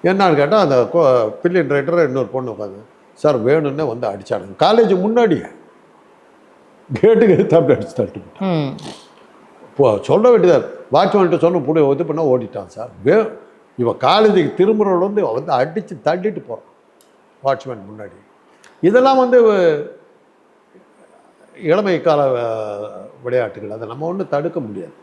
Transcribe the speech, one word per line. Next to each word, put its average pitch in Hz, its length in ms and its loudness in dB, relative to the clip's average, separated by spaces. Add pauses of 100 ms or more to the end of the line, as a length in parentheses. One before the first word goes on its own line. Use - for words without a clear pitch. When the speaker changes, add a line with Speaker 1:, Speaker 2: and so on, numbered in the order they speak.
Speaker 1:
என்னான்னு 180 380 2
கேட்டா 160 240 2
அந்த 139 120 2 (160)
கோ-, 165 120 2 (380)
பில்லியன் 175 320 0
ரைட்டரை 165 340 0
இன்னொரு 127 240 -4
பொண்ணு 127 220 -6
உட்காந்து, 101 260 -12 (380)
"சார் 143 260 2
வேணும்னே 147 420 0
வந்து 120 200 -6
அடிச்சானுங்க." 98 480 -8 (100)
காலேஜ் 214 280 4 (120)
முன்னாடியே 220 420 0 (1400)
கேட்டுக்கு 202 460 4
எதிர்த்தாப்புல 151 420 2
அடிச்சு - 200 -12
தள்ளிட்டு 104 260 -6
போயிட்டான். - 340 -6
Speaker 2:
ம். 139 140 -4 (1000)
Speaker 1:
இப்போ 139 180 2 (220)
சொல்ல 196 220 2
வேண்டியதா 180 280 4
இருக்கு. - 260 -10 (100)
வாட்ச்மேன்கிட்ட 175 500 2
சொன்ன 175 220 0
புடி-, 151 240 2
இது 160 200 -2
பண்ணா 156 140 -4
ஓடிட்டான் 113 520 -2
சார். 117 140 -12 (140)
வே-, 208 200 4 (520)
இவன் 117 300 -2
காலேஜுக்கு 185 520 2
திரும்புறவள 196 480 2
வந்து, 196 300 -2
வந்து 151 240 -4
அடிச்சு 160 340 -6 (120)
தள்ளிட்டு 185 420 -4
போறான் - 220 -14 (720)
வாட்ச்மேன் 127 440 -6
முன்னாடி. 107 280 -18 (680)
இதெல்லாம் 254 380 4
வந்து 247 160 2 (2250)
இளமை 185 460 0
கால, 147 200 2 (160)
அ, 120 80 -2 (800)
விளையாட்டுகள், 110 520 -4
அதை 113 120 -12
நம்ம 139 200 -10
ஒண்ணும் 185 240 -8
தடுக்க 156 280 -4
முடியாது. 98 420 -12